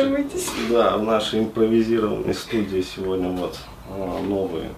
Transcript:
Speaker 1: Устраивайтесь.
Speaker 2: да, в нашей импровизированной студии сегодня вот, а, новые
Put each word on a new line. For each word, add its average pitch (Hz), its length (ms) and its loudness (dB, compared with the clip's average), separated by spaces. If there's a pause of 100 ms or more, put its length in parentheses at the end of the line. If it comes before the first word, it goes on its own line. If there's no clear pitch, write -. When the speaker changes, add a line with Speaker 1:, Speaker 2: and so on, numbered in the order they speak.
Speaker 1:
Устраивайтесь. 277 480 0 (200)
Speaker 2:
да, 107 280 4
в 107 40 0
нашей 110 380 2
импровизированной 110 920 2
студии 98 480 -2
сегодня 95 480 -2
вот, 90 280 -4 (300)
а, 92 340 -6
новые 95 560 -2